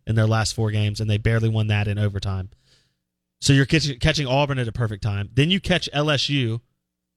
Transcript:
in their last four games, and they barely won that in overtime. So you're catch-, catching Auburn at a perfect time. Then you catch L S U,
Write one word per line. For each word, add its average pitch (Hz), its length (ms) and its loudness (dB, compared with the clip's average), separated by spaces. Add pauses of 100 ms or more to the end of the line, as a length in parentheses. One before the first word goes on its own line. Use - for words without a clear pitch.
in 107 80 -2
their 110 140 4
last 110 260 0
four 110 160 -2
games, 104 320 -2
and 107 80 -2
they 104 80 2
barely 113 320 0
won 110 160 0
that 104 220 0
in 101 100 -2
overtime. 98 540 -4 (880)
So - 120 4
you're 135 120 4
catch-, 143 340 -2
catching 147 280 0
Auburn 135 320 0
at 120 80 -2
a 107 40 -6
perfect 110 300 -4
time. 101 320 -4
Then 143 160 4
you 190 100 2
catch - 320 0
L 147 200 0
S 139 180 0
U, 120 320 -2 (540)